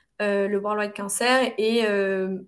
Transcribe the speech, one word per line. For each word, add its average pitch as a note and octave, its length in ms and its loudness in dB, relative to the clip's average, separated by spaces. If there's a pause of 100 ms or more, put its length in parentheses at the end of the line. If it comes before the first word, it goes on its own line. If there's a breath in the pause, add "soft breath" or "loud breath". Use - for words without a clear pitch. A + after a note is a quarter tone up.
(200 soft breath)
euh, G3+ 260 0
le G3+ 120 0
Worldwide G#3 360 -2
Cancer, A#3+ 640 0
et, A3 300 2
euh, G3 600 0